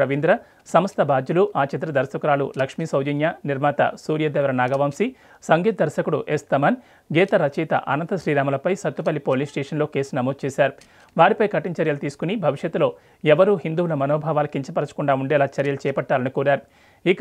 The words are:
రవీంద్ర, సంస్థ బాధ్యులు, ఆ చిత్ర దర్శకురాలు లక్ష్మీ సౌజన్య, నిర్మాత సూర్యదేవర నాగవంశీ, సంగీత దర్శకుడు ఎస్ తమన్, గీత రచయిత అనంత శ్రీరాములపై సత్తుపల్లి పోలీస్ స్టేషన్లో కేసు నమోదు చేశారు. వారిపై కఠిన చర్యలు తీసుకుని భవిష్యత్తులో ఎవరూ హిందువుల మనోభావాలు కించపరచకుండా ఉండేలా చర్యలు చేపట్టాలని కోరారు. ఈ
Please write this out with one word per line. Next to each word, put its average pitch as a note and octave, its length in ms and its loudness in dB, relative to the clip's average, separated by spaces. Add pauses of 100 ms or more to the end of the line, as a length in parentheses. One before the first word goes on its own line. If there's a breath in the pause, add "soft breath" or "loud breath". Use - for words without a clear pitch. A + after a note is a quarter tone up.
రవీంద్ర, D3 300 2 (420 loud breath)
సంస్థ F#3 280 2 (100)
బాధ్యులు, D3+ 320 2 (160)
ఆ C#3 120 2
చిత్ర E3 260 -6
దర్శకురాలు C#3 480 0 (160)
లక్ష్మీ D3 300 -4
సౌజన్య, D3 360 0 (220)
నిర్మాత C#3 320 0 (220)
సూర్యదేవర D3+ 560 0
నాగవంశీ, C#3 480 0 (420 loud breath)
సంగీత F3+ 340 2
దర్శకుడు D#3 360 -2 (160)
ఎస్ D3 160 -4
తమన్, D#3 260 2 (400 loud breath)
గీత G3 160 4 (100)
రచయిత D#3 300 -2 (200)
అనంత D#3+ 280 -4
శ్రీరాములపై C#3 520 0 (100)
సత్తుపల్లి D#3+ 460 -4
పోలీస్ C3+ 240 0
స్టేషన్లో D3+ 420 -2
కేసు C#3 240 -2
నమోదు C3+ 260 -2
చేశారు. C3+ 280 2 (420 loud breath)
వారిపై G3 400 4
కఠిన E3 240 -2
చర్యలు D3+ 260 0
తీసుకుని E3 280 -4 (120)
భవిష్యత్తులో D3 440 0 (440 soft breath)
ఎవరూ G3 220 6 (100)
హిందువుల E3 280 -2 (100)
మనోభావాలు D3+ 500 0
కించపరచకుండా C#3+ 680 -2
ఉండేలా C#3 240 2 (100)
చర్యలు C#3 280 -2
చేపట్టాలని C3+ 520 -2
కోరారు. C#3 260 0 (460 soft breath)
ఈ G3 120 6